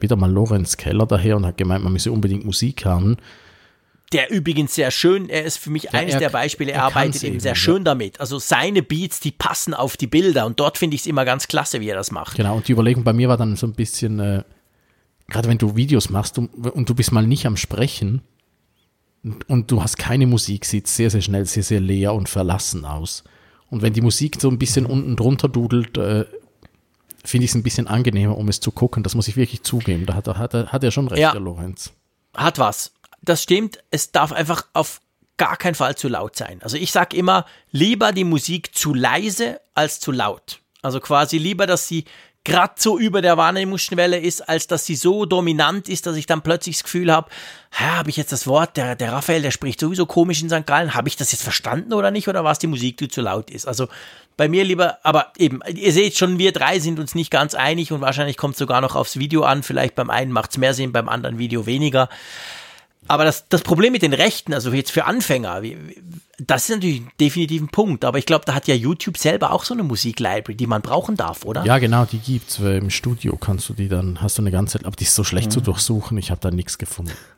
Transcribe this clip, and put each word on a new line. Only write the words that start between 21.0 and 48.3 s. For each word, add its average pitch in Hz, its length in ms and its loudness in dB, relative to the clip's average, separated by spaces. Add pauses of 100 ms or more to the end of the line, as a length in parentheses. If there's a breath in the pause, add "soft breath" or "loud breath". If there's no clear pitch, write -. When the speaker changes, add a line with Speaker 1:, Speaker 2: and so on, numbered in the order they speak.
Speaker 1:
sehr 101 120 2
schnell, 98 240 0
sehr, 104 160 -2
sehr 107 160 0
leer 98 340 2
und 104 160 -2
verlassen 92 560 -2
aus. 76 380 -8 (460 soft breath)
Und 110 140 -6
wenn 110 100 2
die 113 80 0
Musik 120 400 0
so 135 80 4
ein 127 100 2
bisschen 123 280 0
Speaker 2:
Mhm. 120 40 -4
Speaker 1:
unten 131 260 0
drunter 127 300 2
dudelt, 120 500 0
äh, 107 280 0 (1000)
finde 123 200 0
ich's 120 100 0
ein 117 80 0
bisschen 120 240 -2
angenehmer, 104 500 2
um 104 120 -2
es 101 100 0
zu - 140 -4
gucken. 117 320 0
Das 98 100 -4
muss 113 140 0
ich 104 80 -4
wirklich 120 260 0
zugeben. 95 420 -2
Da 90 100 -2
hat 101 120 -4
er, 110 100 -2
hat 113 180 -4
er, 117 180 0
hat 139 100 -2
er 123 80 2
schon 139 160 0
recht, 135 160 0
Speaker 2:
Ja. 156 80 6
Speaker 1:
der 107 100 -2
Lorenz. 87 520 -8 (440)
Speaker 2:
Hat 160 220 0
was. 110 340 0 (300)
Das 170 200 2
stimmt, 202 360 0 (120)
es - 220 -4
darf 151 200 2
einfach 156 400 -2
auf - 300 -2 (340)
gar 170 220 0
keinen 175 160 -2
Fall 139 200 0
zu - 140 -4
laut 98 280 -6
sein. 90 260 -10
Also 117 160 -6
ich 170 120 -4
sag 175 220 2
immer, 180 320 2 (260 soft breath)
lieber 214 420 2
die 190 120 0
Musik 165 500 -2
zu 147 200 0
leise 180 640 0 (140)
als 151 260 0
zu - 100 -6
laut. 107 500 -4 (200)
Also 131 200 -4
quasi 147 360 2
lieber, 180 300 0
dass 175 200 0
sie 165 180 -4 (420 loud breath)
grad - 340 2
so 214 180 2
über 202 220 2
der 175 160 6
Wahrnehmungsschwelle 180 840 2
ist, 170 300 -4
als 160 200 -2
dass 170 180 -2
sie 156 100 -2
so 196 300 2
dominant 170 640 2
ist, 180 160 -6
dass 165 100 -2
ich 151 80 -6
dann 160 160 0
plötzlich 165 360 -2
das - 80 -6
Gefühl 175 280 0
hab, 160 180 2 (420 loud breath)
„Hä, - 120 -2 (140)
hab 151 100 -4
ich 143 80 -4
jetzt 151 160 -4